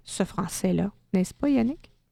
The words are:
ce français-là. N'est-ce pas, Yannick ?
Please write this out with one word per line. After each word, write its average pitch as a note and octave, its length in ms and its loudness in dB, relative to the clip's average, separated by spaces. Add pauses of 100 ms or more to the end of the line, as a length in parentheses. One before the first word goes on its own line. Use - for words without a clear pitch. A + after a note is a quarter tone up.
ce - 200 -2
français-là. F3+ 680 -2 (220)
N'est-ce F#3 220 2
pas, C#4+ 140 0
Yannick ? C4 420 0 (200)